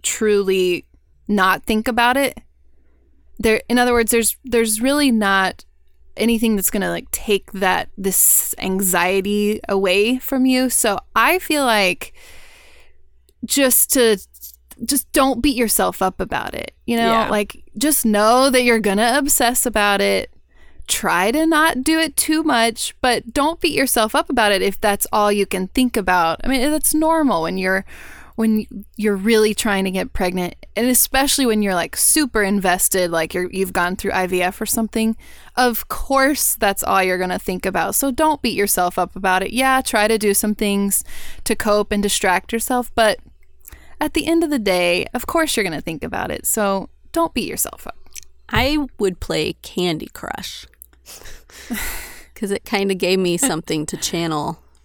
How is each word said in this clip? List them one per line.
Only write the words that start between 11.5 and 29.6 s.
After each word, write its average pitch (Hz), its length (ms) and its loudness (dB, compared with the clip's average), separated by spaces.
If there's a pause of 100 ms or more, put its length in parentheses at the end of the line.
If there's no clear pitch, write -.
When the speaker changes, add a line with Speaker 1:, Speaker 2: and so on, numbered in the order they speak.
Speaker 1:
like 202 480 0 (1300)
just 254 480 2
to, 226 240 4 (680)
just - 260 -4
don't 269 300 2
beat 285 140 2
yourself 208 460 0
up 190 180 -2
about - 340 -6
it, - 200 -10 (120)
you 233 120 -2
know? 226 140 2
Speaker 2:
Yeah. 226 180 2
Speaker 1:
Like, 208 340 -4 (140)
just 285 280 0
know 226 440 6
that 254 140 4
you're 240 160 4
gonna 214 380 2
obsess 269 480 2
about 208 360 2
it. 196 300 0 (560)
Try 185 440 0
to 311 140 0
not 320 380 2
do 320 160 2
it 320 160 -2
too 311 280 0
much, 233 580 0
but 240 320 0
don't 294 260 0
beat - 140 0
yourself 240 420 0
up 330 140 0
about 233 240 2
it 190 80 2
if 190 180 -2
that's 202 320 0
all 208 200 2
you 202 140 0
can 185 240 -4
think 254 280 0
about. 180 460 0
I - 40 -2
mean, 262 140 0 (100)
that's 302 220 0
normal 311 500 2
when 180 140 -4
you're, 190 280 0 (500)
when 220 500 -2 (120)
you're 208 180 0
really 214 380 4
trying 196 320 -2